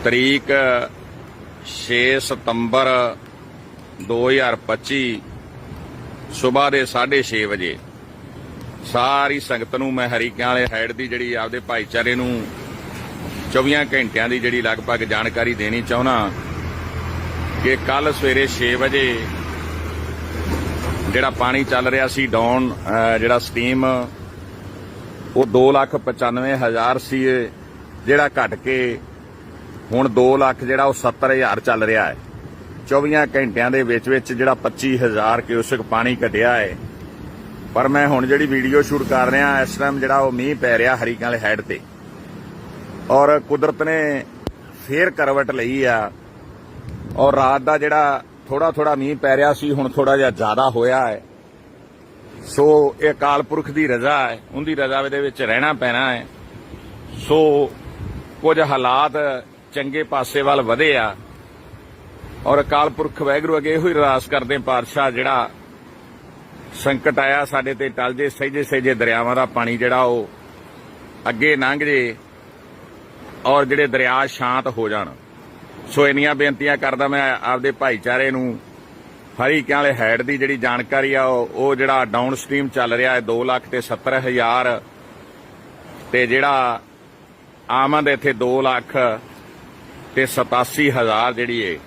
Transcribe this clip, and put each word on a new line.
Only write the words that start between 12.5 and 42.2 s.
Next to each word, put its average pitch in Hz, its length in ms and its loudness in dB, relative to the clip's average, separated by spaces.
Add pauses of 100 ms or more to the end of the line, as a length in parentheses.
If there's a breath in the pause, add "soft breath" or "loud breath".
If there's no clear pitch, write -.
ਚੌਵੀਆਂ 143 320 2 (100)
ਘੰਟਿਆਂ 113 340 -2
ਦੀ 123 100 -2
ਜਿਹੜੀ 120 240 0
ਲਗਭਗ 113 360 -2
ਜਾਣਕਾਰੀ 113 560 -2
ਦੇਣੀ 107 280 -4
ਚਾਹੁੰਦਾ 120 480 0 (1300)
ਕਿ 131 120 2 (100)
ਕੱਲ੍ਹ 143 260 0
ਸਵੇਰੇ 135 340 2
ਛੇ 123 280 0
ਵਜੇ 131 460 0 (1900)
ਜਿਹੜਾ 131 180 2
ਪਾਣੀ 127 340 0
ਚੱਲ 127 240 0
ਰਿਹਾ 131 200 2
ਸੀ 135 180 -2
ਡਾਊਨ, 117 460 2
ਅਹ, 113 460 0
ਜਿਹੜਾ 120 200 2
ਸਟੀਮ, 123 480 0 (1500)
ਉਹ 127 100 4
ਦੋ 127 260 4
ਲੱਖ 135 240 2
ਪਚਾਨਵੇਂ 127 600 -2
ਹਜ਼ਾਰ 120 420 0
ਸੀ, 131 260 -2 (840)
ਜਿਹੜਾ 143 220 6
ਘਟ 113 260 0
ਕੇ 127 440 -2 (920)
ਹੁਣ 131 160 4
ਦੋ 127 280 6
ਲੱਖ 131 280 2
ਜਿਹੜਾ 131 200 2
ਉਹ 135 80 4
ਸੱਤਰ - 380 0
ਹਜ਼ਾਰ 117 300 2
ਚੱਲ 110 220 2
ਰਿਹਾ 107 240 4
ਹੈ। 64 100 -4 (720)
ਚੌਵੀਆਂ 147 380 4 (100)
ਘੰਟਿਆਂ 120 340 0
ਦੇ 131 120 2
ਵਿੱਚ 117 260 0
ਵਿੱਚ 131 240 0
ਜਿਹੜਾ 127 220 4
ਪੱਚੀ 131 440 -2
ਹਜ਼ਾਰ 113 420 2
ਕਿਊਸਿਕ 117 420 -2
ਪਾਣੀ 117 340 0 (100)
ਘਟਿਆ 113 300 2
ਹੈ। 98 200 -2 (960)
ਪਰ 131 140 2
ਮੈਂ 143 200 4
ਹੁਣ 131 180 2
ਜਿਹੜੀ 143 200 4
ਵੀਡੀਓ 135 360 2
ਸ਼ੂਟ 131 200 0
ਕਰ 127 280 2
ਰਿਹਾ, 139 320 2
ਇਸ 123 140 -4
ਟਾਈਮ 139 240 -2
ਜਿਹੜਾ 135 180 2
ਉਹ 135 140 2
ਮੀਂਹ 131 240 -2
ਪੈ 117 220 2
ਰਿਹਾ 123 180 4
ਹਰੀਕਾਂ 117 300 -4
ਵਾਲੇ 120 120 -2
ਹੈਡ 107 220 0
ਤੇ, 101 200 -8 (1300)